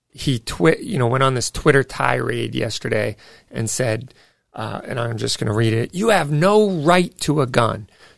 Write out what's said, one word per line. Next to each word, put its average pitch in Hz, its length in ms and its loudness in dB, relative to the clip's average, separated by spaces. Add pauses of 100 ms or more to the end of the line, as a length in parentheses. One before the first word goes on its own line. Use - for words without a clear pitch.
he 131 300 -4
twi-, - 400 2
you 160 200 -4
know, 120 80 2
went 131 160 2
on 135 100 4
this 120 160 -4
Twitter 139 340 2
tirade 120 720 -4
yesterday 113 600 -2 (340)
and 113 200 -4
said, 117 440 -4 (400)
uh, 110 320 -8
and 120 140 -8
I'm 117 180 -4
just 117 220 -4
gonna 113 140 -2
read 113 200 2
it, 113 220 -2
"You 220 140 0
have 160 220 2
no 202 380 4
right 175 520 2
to 147 200 0
a 123 60 0
gun. 110 420 0 (280)